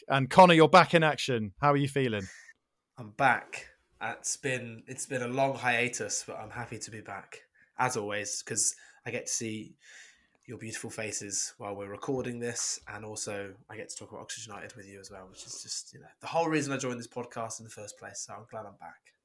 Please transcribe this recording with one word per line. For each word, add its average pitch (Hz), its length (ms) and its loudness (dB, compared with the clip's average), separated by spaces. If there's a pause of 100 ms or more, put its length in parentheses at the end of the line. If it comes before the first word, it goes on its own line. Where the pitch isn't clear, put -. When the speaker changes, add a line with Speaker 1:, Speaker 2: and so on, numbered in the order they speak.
Speaker 1:
and 135 200 4
Connor, 180 240 12
you're 160 140 12
back 170 260 10
in 165 80 8
action. 131 600 2
How 147 100 6
are 143 60 4
you 139 100 2
feeling? 113 400 0 (680)
Speaker 2:
I'm 110 140 -14
back. - 560 2 (340)
Uh, 113 180 -4
it's - 160 -6
been, 120 500 -6
it's 131 200 -12
been 131 160 -4
a 120 80 -4
long 135 260 2
hiatus, 120 720 0
but 110 120 -10
I'm 110 120 -14
happy 120 260 -8
to 104 140 -12
be 110 80 -12
back, 98 400 -14 (400)
as 127 160 2
always, 104 460 -4
'cause - 340 0 (300)
I 120 60 -8
get 117 160 -6
to - 40 -6
see 110 460 -6 (680)
your 117 120 -14
beautiful 110 320 -10
faces 104 680 -6
while 101 180 -8
we're 101 140 -8
recording 123 500 -4
this, 120 480 -4
and 107 160 -10
also 101 500 -8 (160)
I 107 60 -14
get 110 140 -10
to - 80 -14
talk - 140 -16
about - 100 -12
Oxford 110 280 -12
United - 280 -14
with 98 100 -16
you 98 100 -18
as 98 140 -18
well, 95 180 -16
which - 160 -20
is - 160 -12
just, - 320 -10
you - 60 -18
know, 147 80 -20 (140)
the 120 60 -14
whole 165 200 0
reason 147 240 0
I 135 60 0
joined 123 200 -4
this 117 80 -10
podcast 113 540 -8
in 110 60 -16
the 113 40 -18
first - 300 -14
place, 107 220 -12
so 110 120 -12
I'm 107 160 -14
glad 107 160 -12
I'm 98 140 -18
back. - 320 -18 (140)